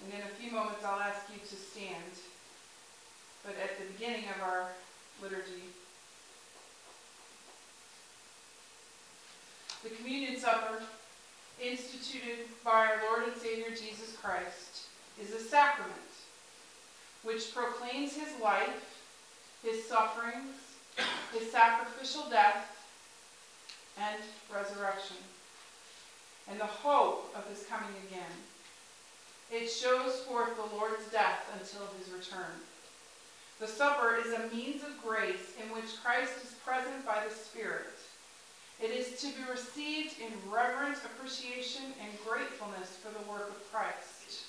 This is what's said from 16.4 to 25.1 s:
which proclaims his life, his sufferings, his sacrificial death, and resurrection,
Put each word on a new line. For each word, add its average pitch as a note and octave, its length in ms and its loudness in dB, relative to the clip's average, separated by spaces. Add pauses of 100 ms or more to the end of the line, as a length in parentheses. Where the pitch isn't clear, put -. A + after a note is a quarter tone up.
which A3+ 320 -2
proclaims B3 600 0
his D4+ 280 -4
life, E3 580 4 (640)
his A3+ 240 0
sufferings, A#3 680 2 (840)
his A3+ 140 0
sacrificial A#3+ 800 8
death, G#3+ 460 10 (1200)
and G#3+ 220 0 (340)
resurrection, G3 640 0 (1300)